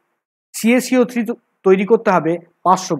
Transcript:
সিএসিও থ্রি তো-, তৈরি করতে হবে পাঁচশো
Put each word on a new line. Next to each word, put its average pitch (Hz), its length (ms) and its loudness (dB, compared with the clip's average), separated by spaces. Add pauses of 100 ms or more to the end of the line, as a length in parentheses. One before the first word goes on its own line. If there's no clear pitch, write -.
(540)
সিএসিও 254 560 0
থ্রি 240 180 -6
তো-, 240 140 -10 (240)
তৈরি 190 260 2
করতে 220 240 2
হবে 160 180 0 (320)
পাঁচশো 180 340 0